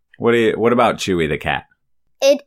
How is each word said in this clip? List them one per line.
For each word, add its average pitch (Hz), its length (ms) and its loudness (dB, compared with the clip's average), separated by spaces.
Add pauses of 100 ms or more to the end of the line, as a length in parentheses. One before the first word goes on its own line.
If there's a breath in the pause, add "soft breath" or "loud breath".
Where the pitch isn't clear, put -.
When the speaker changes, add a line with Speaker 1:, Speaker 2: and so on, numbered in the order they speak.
(180)
Speaker 1:
What 117 140 0
do 117 60 2
you, 110 200 2
what 117 140 0
about 117 260 2
Chewie 85 300 -2
the 73 100 -4
cat? 69 260 -6 (560)
Speaker 2:
It 269 260 0